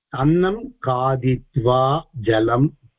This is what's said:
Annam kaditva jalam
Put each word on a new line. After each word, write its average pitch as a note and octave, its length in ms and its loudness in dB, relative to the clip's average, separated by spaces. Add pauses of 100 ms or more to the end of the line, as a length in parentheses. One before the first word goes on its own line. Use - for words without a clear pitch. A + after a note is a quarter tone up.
(140)
Annam F3+ 600 0 (120)
kaditva C3 1160 0 (180)
jalam A#2 520 0 (260)